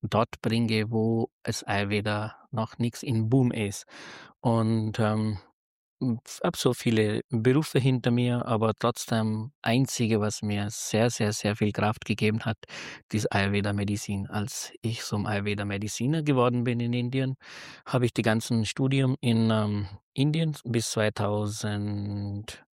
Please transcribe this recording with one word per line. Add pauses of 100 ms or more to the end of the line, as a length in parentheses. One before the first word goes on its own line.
dort
bringe,
wo (140)
es
Ayurveda (140)
noch
nix
in
Boom
ist. (560)
Und,
ähm, (1040)
hab
so
viele
Berufe
hinter
mir,
aber
trotzdem (100)
einzige,
was
mir
sehr,
sehr,
sehr
viel
Kraft
gegeben
hat, (520)
ist
Ayurveda-Medizin.
Als (100)
ich
zum
Ayurveda-Mediziner
geworden
bin
in
Indien, (500)
habe
ich
die
ganzen
Studium
in,
ähm, (240)
Indien
bis
zweitausendvier (120)